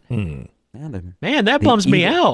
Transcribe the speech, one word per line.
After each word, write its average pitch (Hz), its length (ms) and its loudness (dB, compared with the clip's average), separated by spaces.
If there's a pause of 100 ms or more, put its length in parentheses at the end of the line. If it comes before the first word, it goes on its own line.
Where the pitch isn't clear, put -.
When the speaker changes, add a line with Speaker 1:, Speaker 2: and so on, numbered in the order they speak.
Speaker 1:
Hmm. 107 360 -6 (320)
Speaker 2:
Yeah, 143 120 -14
the, 98 160 -12 (180)
Speaker 3:
Man, 233 240 -2
that 277 160 2
Speaker 2:
the - 40 0
Speaker 3:
bums 220 200 4
me 180 180 4
Speaker 2:
Eagle-, 302 300 2